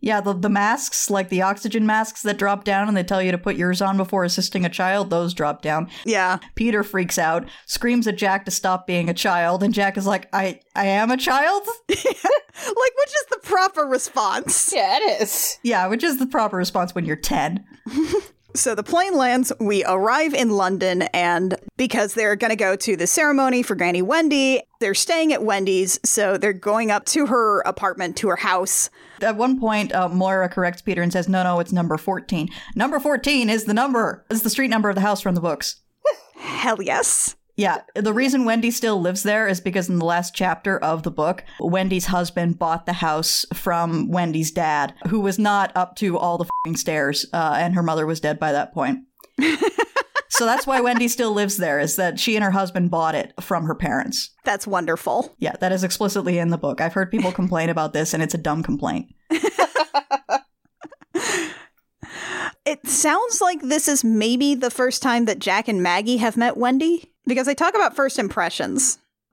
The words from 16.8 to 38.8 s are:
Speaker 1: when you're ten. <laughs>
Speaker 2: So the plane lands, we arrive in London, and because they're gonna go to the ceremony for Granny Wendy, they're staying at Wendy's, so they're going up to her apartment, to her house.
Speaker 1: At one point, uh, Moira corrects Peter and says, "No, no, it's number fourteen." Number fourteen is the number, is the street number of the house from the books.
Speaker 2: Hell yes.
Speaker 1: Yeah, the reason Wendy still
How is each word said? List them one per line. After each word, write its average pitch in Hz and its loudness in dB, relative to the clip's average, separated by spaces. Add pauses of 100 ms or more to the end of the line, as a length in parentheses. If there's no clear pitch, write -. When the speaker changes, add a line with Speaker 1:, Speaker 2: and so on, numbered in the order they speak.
Speaker 1:
when 175 -4
you're 156 -2
ten. 156 -2 (220)
<laughs> 269 0 (480)
Speaker 2:
So 226 0
the 208 -4
plane 359 2
lands, 254 2
we 202 2
arrive 240 2
in 262 2
London, 185 2 (100)
and 175 2 (220)
because 226 0
they're 214 2
gonna 220 0
go 190 2
to 196 -2
the 185 0
ceremony 269 2
for 208 -2
Granny 180 0
Wendy, 269 2 (200)
they're 202 0
staying 320 2
at 269 2
Wendy's, 190 0
so 196 2
they're 202 0
going 208 0
up 208 0
to 285 0
her 214 2
apartment, 185 -4
to 220 -2
her 180 2
house. 185 0 (320)
Speaker 1:
At 220 0
one 254 2
point, 214 0
uh, 180 0
Moira 185 2
corrects 180 -2
Peter 180 -2
and 175 0
says, 180 0
"No, 185 2
no, 180 2
it's 170 -4
number 170 0
fourteen." 180 -4 (260)
Number 277 0
fourteen 277 0
is 214 0
the 208 0
number, 233 0
is 220 -2
the 240 0
street 262 0
number 214 2
of 196 0
the 190 0
house 202 0
from 190 0
the 175 2
books. 165 -4 (580)
Speaker 2:
Hell - -2
yes. - 0 (200)
Speaker 1:
Yeah, 190 0 (140)
the 208 0
reason 254 2
Wendy 226 2
still 226 0